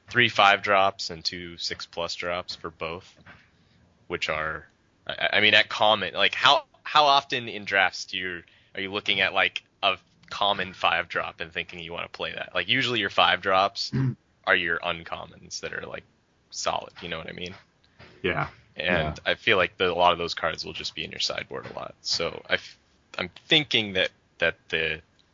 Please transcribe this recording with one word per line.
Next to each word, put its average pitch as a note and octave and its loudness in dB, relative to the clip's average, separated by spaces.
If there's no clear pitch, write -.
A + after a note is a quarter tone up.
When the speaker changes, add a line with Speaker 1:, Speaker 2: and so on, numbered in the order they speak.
Speaker 1:
Three A#2+ 4
five G2+ 6
drops G2 2
and E2 -12
two F2 -8
six - -10
plus E2+ -6
drops F2 -6
for - -12
both, E2 -10
which - -4
are, D#2 -4
I, - -2
I G2 6
mean, G#2 6
at G#2+ 6
common, G#2+ 2
like, F#2+ 2
how, C#3 4
how D#3 4
often C#3 2
in G#2 -10
drafts F#2+ 2
do F#2 -8
you, F2+ -6
are G2+ -8
you F#2+ -4
looking G2+ 0
at, F2+ 2
like, F#2 2
a F#2+ 2
common G2 -2
five F2 -4
drop E2 -6
and E2+ -10
thinking F2 -10
you E2 -12
wanna E2+ -10
play E2 -8
that? - -10
Like, F2+ -2
usually B2 0
your G2 0
five F2+ 4
drops F#2+ 2
Speaker 2:
<clears throat> - -20
Speaker 1:
are F#2+ 6
your E2+ 0
uncommons E2+ -8
that E2 -8
are, - -10
like, - -12
solid, - -4
you F2+ -10
know E2+ -6
what E2 -12
I F2 -12
mean? F2 -10
Speaker 3:
Yeah. D#2+ 0
Speaker 1:
And D#2 -2
Speaker 2:
Yeah. F#2+ -6
Speaker 1:
I - 0
feel A2 2
like F2 0
the, F#2 2
a E2+ -2
lot F2 6
of E2+ 0
those E2+ -4
cards E2 -4
will E2+ -10
just - -10
be D#2 -8
in - -12
your - -14
sideboard - -6
a - -14
lot. - -10
So D#2+ -4
I - 2
f-, - -8
I'm F#2 -4
thinking A#2+ 2
that, F2+ 2
that E2 2
the, D#2 -2